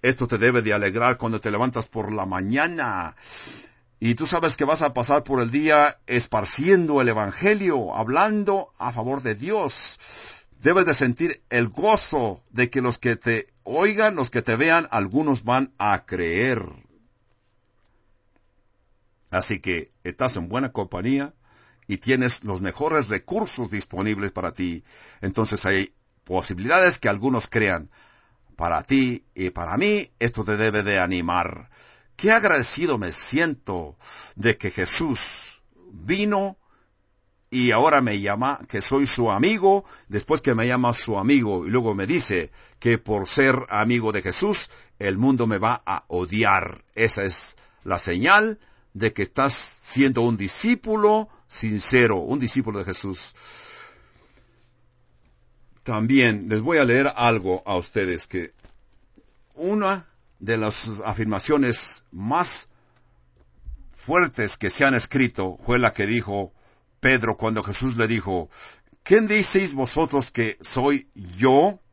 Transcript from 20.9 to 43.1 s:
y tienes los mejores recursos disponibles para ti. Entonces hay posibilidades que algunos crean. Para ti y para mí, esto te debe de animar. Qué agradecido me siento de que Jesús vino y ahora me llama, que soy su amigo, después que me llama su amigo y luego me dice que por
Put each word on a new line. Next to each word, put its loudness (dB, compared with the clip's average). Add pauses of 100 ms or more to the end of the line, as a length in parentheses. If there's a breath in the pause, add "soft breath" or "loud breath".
y -6
tienes 0
los -6
mejores -2
recursos -4
disponibles -4
para -6
ti. -6 (380 loud breath)
Entonces -2
hay 0 (300)
posibilidades 0
que -2
algunos -2
crean. 0 (680 soft breath)
Para -2
ti 0
y -6
para -6
mí, 0
esto -4
te -2
debe 0
de 2
animar. -2 (440 soft breath)
Qué 0
agradecido 2
me -4
siento -4 (400 loud breath)
de 2
que -6
Jesús -2 (280)
vino -2 (920)
y 2
ahora 6
me -2
llama, -2
que -4
soy 2
su 2
amigo, 2 (240 loud breath)
después -2
que 2
me 0
llama 2
su -2
amigo 2
y -4
luego 0
me -4
dice -2 (260 soft breath)
que 2
por -4